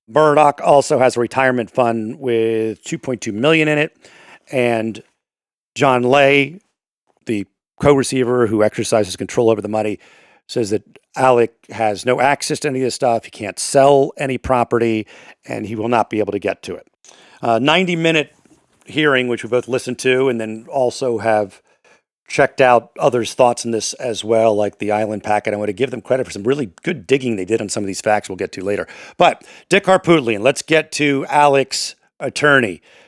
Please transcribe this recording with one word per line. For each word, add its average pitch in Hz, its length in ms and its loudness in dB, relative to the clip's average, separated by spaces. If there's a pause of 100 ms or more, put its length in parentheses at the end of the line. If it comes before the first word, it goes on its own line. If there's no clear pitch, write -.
Murdoch 147 560 4
also 143 360 4
has 127 180 2
a - 20 -2
retirement 123 500 0
fund 117 480 -2
with 113 680 -2
two - 120 -8
point 123 220 -8
two 107 140 -8
million 156 340 2
in 151 100 0
it. 151 200 -4 (560)
And 113 500 -2 (720)
John 127 280 2
Lay, 139 580 2 (640)
the 104 200 -4 (360)
co-receiver 131 680 2
who 107 160 2
exercises 104 540 0
control 113 320 0
over 104 120 2
the 104 60 -6
money, 107 320 -4 (480)
says 113 220 -4
that 107 120 -2 (360)
Alec 123 360 4 (180)
has 107 340 -4
no 127 160 0
access 139 400 -2
to 151 80 -4
any 131 100 -6
of 131 60 -2
this 117 100 -4
stuff. 117 300 -2
He - 60 -20
can't 101 280 -12
sell 139 560 4
any 135 220 -6
property, 117 680 0 (400)
and 113 200 -8
he 107 100 -10
will 110 140 -6
not 117 200 0
be 107 100 -4
able 101 120 -4
to 98 80 -4
get 92 240 -6
to 90 120 -12
it. - 120 -20 (540)
Uh, 117 180 0
ninety-minute 165 720 0 (520)
hearing, 135 420 0
which 120 160 -4
we 113 60 -10
both 120 180 -2
listened 123 320 -6
to, 131 300 2
and 117 100 -2
then 110 300 -10
also 127 480 -2
have 107 440 -2 (680)
checked 143 320 2
out 123 380 4
others' 123 340 -2
thoughts 123 320 2
on 117 60 -6
this 110 240 -4
as 117 280 -8
well, 110 320 2
like 104 220 -2
the 104 140 -4
Island 107 320 -4
Packet. 104 300 -2
I 104 40 -6
want 104 120 -6
to 101 40 -4
give 127 180 -4
them 123 100 -10
credit 127 240 -2
for - 60 -16
some 101 120 -12
really 131 240 -2 (160)
good 117 240 -8
digging 127 280 0
they 95 100 -6
did 110 140 -2
on 107 100 -8
some 107 140 -6
of 98 40 -8
these 95 140 -8
facts 107 280 -2
we'll 95 80 -10
get 95 160 -8
to - 100 -12
later. 95 240 -4 (300)
But 160 260 2 (240)
Dick 196 180 0
Harpootlian, 156 560 2
let's 131 200 0
get 156 320 0
to 143 340 -2
Alec's 143 680 2 (240)
attorney. 131 640 0 (260)